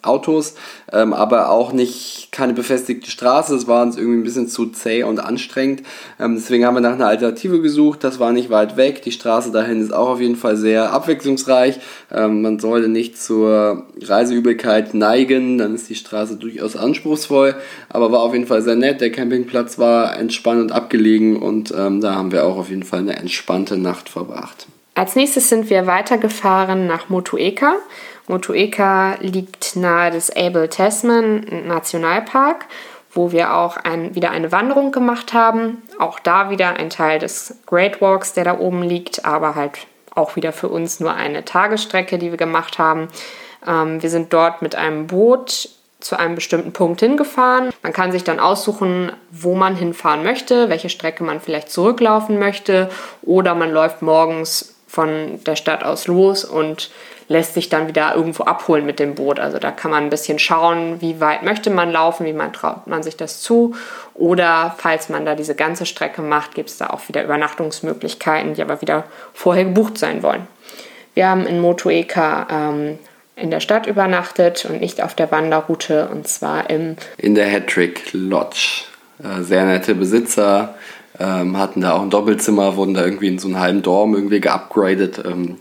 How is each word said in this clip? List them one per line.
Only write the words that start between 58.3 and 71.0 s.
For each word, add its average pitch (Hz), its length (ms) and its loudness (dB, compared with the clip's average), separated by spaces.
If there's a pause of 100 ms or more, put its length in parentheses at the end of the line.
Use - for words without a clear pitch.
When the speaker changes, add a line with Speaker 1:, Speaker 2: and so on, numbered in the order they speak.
Speaker 2:
abholen 156 420 0
mit 143 140 -4
dem 143 160 -2
Boot. 139 240 -2
Also 143 200 -4
da 143 120 -4
kann 156 200 -8
man 147 140 2
ein 147 40 -4
bisschen 151 300 -2
schauen, 165 600 2
wie 165 220 -4
weit 151 220 2
möchte 214 260 -2
man 175 220 2
laufen, 165 340 0
wie 156 80 -4
man 151 180 -4
traut - 360 -6
man 156 160 -4
sich 160 120 -10
das - 260 -10
zu. 233 340 4 (400)
Oder 170 640 2
falls 160 280 -2
man 151 160 -4
da 151 120 -2
diese 151 200 -6
ganze 160 300 -2
Strecke 160 380 -6
macht, 151 320 -2
gibt's - 220 -10
da - 100 -4
auch - 200 -8
wieder - 160 -4
Übernachtungsmöglichkeiten, 156 1300 -4
die 160 80 -4
aber 147 180 -4
wieder 156 220 -2 (300)
vorher 180 320 2
gebucht 214 340 0
sein - 240 -2
wollen. - 240 -2 (640)